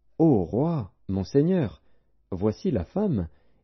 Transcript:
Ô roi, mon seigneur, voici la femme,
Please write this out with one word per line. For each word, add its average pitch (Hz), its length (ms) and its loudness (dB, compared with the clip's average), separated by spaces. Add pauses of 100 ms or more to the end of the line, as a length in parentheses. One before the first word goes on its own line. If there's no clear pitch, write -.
(180)
Ô 135 280 4
roi, 135 480 -2 (160)
mon 95 160 -2
seigneur, 147 560 0 (500)
voici 107 400 -2
la 90 140 -2
femme, 165 420 -2 (360)